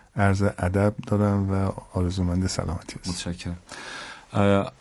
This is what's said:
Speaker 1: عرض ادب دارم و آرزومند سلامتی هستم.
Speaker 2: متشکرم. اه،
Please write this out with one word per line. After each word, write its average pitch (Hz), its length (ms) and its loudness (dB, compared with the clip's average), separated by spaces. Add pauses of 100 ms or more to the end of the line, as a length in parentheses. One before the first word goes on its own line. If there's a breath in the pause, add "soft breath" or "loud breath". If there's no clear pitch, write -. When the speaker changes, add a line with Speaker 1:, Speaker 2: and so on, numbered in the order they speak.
(160 soft breath)
Speaker 1:
عرض 98 280 4 (140)
ادب 98 360 2 (140)
دارم 101 440 2
و 95 200 0 (220)
آرزومند 90 540 0
سلامتی - 520 -6
هستم. 90 120 -8
Speaker 2:
متشکرم. 87 460 -8 (760 loud breath)
اه، 101 480 4